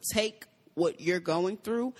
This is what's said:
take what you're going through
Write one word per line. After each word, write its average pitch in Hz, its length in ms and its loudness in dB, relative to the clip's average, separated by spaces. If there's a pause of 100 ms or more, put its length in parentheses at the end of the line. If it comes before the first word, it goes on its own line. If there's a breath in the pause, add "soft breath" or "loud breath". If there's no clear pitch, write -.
(140)
take 214 320 0 (300)
what 175 260 0
you're 180 180 2
going 175 380 0
through 233 420 -2